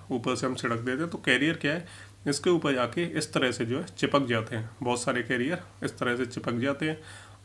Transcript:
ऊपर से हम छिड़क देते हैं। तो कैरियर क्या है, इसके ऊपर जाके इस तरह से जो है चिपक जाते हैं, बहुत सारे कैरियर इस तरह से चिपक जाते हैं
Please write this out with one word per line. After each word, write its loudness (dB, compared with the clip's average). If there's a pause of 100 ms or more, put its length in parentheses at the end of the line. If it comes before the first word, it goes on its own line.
(100)
ऊपर 0
से -2
हम 0
छिड़क -2
देते -2
हैं। -4
तो -8
कैरियर 4
क्या 0
है, -4 (400)
इसके 2
ऊपर 4
जाके 2
इस -4
तरह 2
से -2
जो 0
है -4 (120)
चिपक 4
जाते 0
हैं, -6 (120)
बहुत 0
सारे 2
कैरियर -2
इस -4
तरह 2
से 0
चिपक -4
जाते 0
हैं -2 (440)